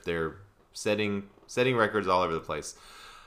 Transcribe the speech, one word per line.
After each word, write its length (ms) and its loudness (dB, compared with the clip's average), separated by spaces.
they're 300 -2
setting, 560 -2
setting 280 2
records 320 2
all 140 6
over 120 2
the 60 0
place. 360 -8